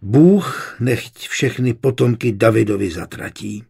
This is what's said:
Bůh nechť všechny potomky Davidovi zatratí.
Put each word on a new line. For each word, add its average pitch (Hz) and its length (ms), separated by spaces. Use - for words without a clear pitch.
Bůh 165 760
nechť - 480
všechny 127 460
potomky 120 580
Davidovi 104 600
zatratí. 104 800